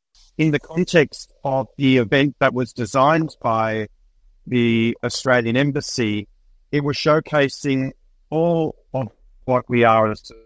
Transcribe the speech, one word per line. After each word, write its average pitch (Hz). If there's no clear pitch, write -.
In 156
the 147
context 160
of 135
the 135
event 135
that 131
was 120
designed 143
by 110
the 117
Australian 120
Embassy 131
It 147
was 143
showcasing 143
all 165
of 131
what 127
we 120
are 110
as -